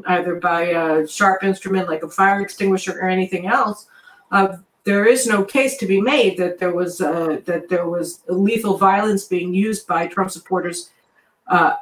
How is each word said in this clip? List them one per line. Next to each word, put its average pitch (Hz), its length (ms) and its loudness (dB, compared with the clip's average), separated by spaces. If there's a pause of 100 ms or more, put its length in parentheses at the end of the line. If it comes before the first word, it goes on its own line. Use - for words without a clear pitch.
either 175 300 0
by 170 320 0
a 165 380 2
sharp 190 380 2
instrument 190 460 0
like 156 140 -4
a 160 60 -10
fire 196 300 2
extinguisher 190 580 -2
or 185 120 -2
anything 185 380 -2
else, 208 400 -2 (440)
uh, 196 240 2 (300)
there 202 200 2
is 254 220 4
no 208 160 2
case 262 340 0
to 208 80 -6
be 190 140 2
made 226 380 2
that 180 220 -2
there 180 140 -2
was, 175 280 -4
uh, 165 420 -2
that 170 240 -4
there 175 220 -2
was 170 400 -6
lethal 202 480 0
violence 196 480 2
being 180 280 -2
used 208 320 0
by 170 220 -2
Trump 190 240 -4
supporters, 175 600 -6 (560)
uh, 170 340 2